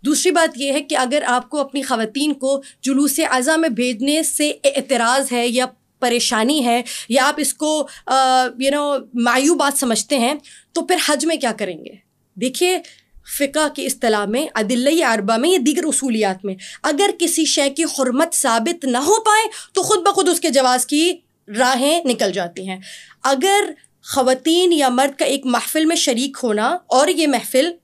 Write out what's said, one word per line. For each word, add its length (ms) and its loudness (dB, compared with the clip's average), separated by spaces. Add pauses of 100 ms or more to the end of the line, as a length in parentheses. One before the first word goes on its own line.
दूसरी 260 2
बात 260 2
ये 160 -4
है 80 0
कि 140 -6
अगर 280 0
आपको 360 -2
अपनी 240 -4
ख़वातीन 500 -2
को 300 -2 (220)
जुलूस 360 0
अज़ा 360 2
में 180 0
भेजने 500 0
से 240 0
एतराज़ 880 0
है 120 0
या 200 0 (340)
परेशानी 640 0
है 220 0 (260)
या 140 4
आप 160 0
इसको, 480 -2 (200)
अ, 380 4
you 240 -2
know, 300 -2 (160)
मायूब 420 2
बात 180 0
समझते 400 -2
हैं, 240 -2 (340)
तो 80 -2
फिर 160 0 (100)
हज 160 0
में 140 -2
क्या 140 -2
करेंगे? 460 -10 (400)
देखिए, 440 0 (560)
फ़िक़्ह 300 0
की 140 -8
इस्तिलाह 440 -2
में, 300 -2
अदिल्ला-ए-अरबा 800 0
में 160 2
या 60 4
दीगर 240 0
उसूलियात 600 -2
में, 120 -6 (280)
अगर 260 2
किसी 360 0
शय 220 0
की 140 -4
हुर्मत 520 0
साबित 500 0
ना 140 0
हो 200 2
पाए 300 2 (260)
तो 80 0
खुद 260 2
ब 40 2
खुद 160 2
उसके 220 0
जवाज़ 360 2
की 360 0 (280)
राहें 560 2
निकल 260 0
जाती 340 -8
हैं। 160 -10 (420)
अगर 500 2 (400)
ख़वातीन 580 2
या 180 2
मर्द 240 0
का 120 -2
एक 200 -2
महफ़िल 400 0
में 100 2
शरीक 400 -2
होना 440 -2 (100)
और 200 4
ये 160 0
महफ़िल 580 0